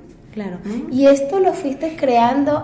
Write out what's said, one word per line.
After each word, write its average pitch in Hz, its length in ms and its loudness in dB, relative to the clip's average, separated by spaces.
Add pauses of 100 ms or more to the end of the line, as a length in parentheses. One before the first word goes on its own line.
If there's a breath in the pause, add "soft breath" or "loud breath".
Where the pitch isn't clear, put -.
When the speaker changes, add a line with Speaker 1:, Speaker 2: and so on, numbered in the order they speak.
(320)
Speaker 1:
Claro. 190 320 -10
Speaker 2:
¿Mm? 240 260 -8
Speaker 1:
Y 269 180 2
esto 277 320 2
lo 370 120 4
fuiste 302 420 -6
creando, 269 680 0